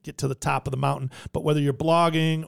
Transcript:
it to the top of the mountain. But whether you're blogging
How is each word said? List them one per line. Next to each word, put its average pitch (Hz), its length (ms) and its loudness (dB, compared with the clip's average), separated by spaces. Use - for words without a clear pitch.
it 147 120 -14
to 135 100 -2
the 135 80 -4
top 135 320 -4
of - 40 -6
the 131 60 -2
mountain. 139 340 -2
But - 140 -4
whether 151 160 2
you're 143 100 2
blogging 160 760 2